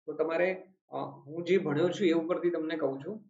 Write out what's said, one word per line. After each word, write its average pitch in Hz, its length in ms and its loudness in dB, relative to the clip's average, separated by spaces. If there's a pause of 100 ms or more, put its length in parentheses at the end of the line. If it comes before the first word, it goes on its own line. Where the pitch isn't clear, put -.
તો 156 60 -8
તમારે, 165 540 0 (240)
અ, 139 60 -8
હું 139 480 -8
જે 180 140 4
ભણ્યો 156 300 2
છું 196 180 2
એ 165 60 6
ઉપરથી 170 380 0
તમને 160 260 -2
કહું 139 240 -2
છું 190 300 -10